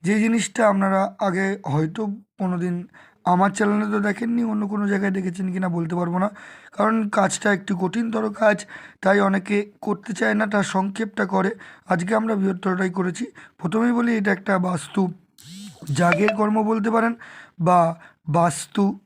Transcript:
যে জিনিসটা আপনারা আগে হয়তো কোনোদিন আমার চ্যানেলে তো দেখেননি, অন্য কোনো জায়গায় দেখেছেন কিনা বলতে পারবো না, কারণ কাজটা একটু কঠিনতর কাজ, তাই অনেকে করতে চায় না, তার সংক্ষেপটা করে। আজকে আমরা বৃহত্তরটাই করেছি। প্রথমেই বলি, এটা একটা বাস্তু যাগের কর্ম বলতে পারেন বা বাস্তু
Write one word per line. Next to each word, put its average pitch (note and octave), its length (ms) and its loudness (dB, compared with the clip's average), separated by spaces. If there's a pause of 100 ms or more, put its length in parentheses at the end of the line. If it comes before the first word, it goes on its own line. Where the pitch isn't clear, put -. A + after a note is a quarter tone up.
যে G#3 160 2
জিনিসটা A3 500 2
আপনারা G3 500 2
আগে G3 460 0
হয়তো D#3+ 400 -2 (340)
কোনোদিন F3+ 480 -4 (360)
আমার F3+ 260 4
চ্যানেলে G#3 420 0
তো G#3+ 80 0
দেখেননি, A#3 440 -2
অন্য G#3+ 240 -2
কোনো G3+ 200 -2
জায়গায় G3 240 0
দেখেছেন F#3 400 -4
কিনা F#3 180 -2
বলতে E3+ 260 -2
পারবো F3 240 -2
না, G3+ 100 0 (420)
কারণ G#3+ 380 0
কাজটা G3+ 440 0
একটু G3 220 -2
কঠিনতর A3 580 -2
কাজ, G#3 320 2 (360)
তাই G3 180 4
অনেকে G3+ 520 0 (100)
করতে G3+ 320 -4
চায় A3 200 0
না, G#3+ 140 0
তার G3+ 160 2
সংক্ষেপটা G3 640 -2
করে। F#3+ 260 0 (360)
আজকে F#3 280 0
আমরা A3 200 0
বৃহত্তরটাই F#3+ 540 0
করেছি। F3+ 360 -4 (320)
প্রথমেই A3 340 0
বলি, A#3 260 2
এটা G3+ 140 2
একটা F#3+ 280 0
বাস্তু F3+ 480 -2 (840)
যাগের F3 460 4
কর্ম G#3+ 260 2
বলতে A3 280 0
পারেন A3+ 220 2 (460)
বা E3+ 360 4 (340)
বাস্তু F3 760 0